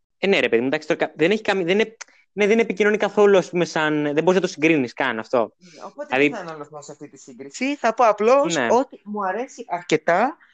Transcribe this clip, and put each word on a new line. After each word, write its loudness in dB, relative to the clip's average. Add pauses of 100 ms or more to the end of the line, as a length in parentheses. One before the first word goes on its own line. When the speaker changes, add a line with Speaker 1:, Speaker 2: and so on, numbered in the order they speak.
(180)
Speaker 1:
Ε, -4
ναι, 2
ρε 2
παιδί 2
μου, -2
εντάξει, -4
τώρα -2
κα-, -8
δεν 2
έχει -2
καμ-, -2
δεν 0
είναι... -4 (340)
Ναι, 0
δεν 4
επικοινωνεί 0
καθόλου, 4
ας 0
πούμε, -2
σαν... -2
δεν -2
μπορείς 4
να 2
το -2
συγκρίνεις 0
καν -4
αυτό. -2
Speaker 2:
Ναι, -20
οπότε -14
Speaker 1:
Δηλαδή 2
Speaker 2:
δεν -10
θα -10
αναλωθώ -14
σε -18
αυτή -18
τη -20
σύγκριση. -8
Θα -2
πω 4
απλώς 2
Speaker 1:
Ναι. 0
Speaker 2:
ότι 0
μου -8
αρέσει -8
αρκετά -2 (160)